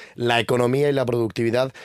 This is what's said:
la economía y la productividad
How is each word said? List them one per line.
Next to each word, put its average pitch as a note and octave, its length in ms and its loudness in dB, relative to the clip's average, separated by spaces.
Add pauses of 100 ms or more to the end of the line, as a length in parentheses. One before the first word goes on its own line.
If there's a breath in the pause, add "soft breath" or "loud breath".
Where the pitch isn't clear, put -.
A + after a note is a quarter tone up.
(140 loud breath)
la A#2+ 240 0
economía B2+ 500 2
y C#3+ 40 2
la C3+ 120 0
productividad A#2+ 680 0 (120)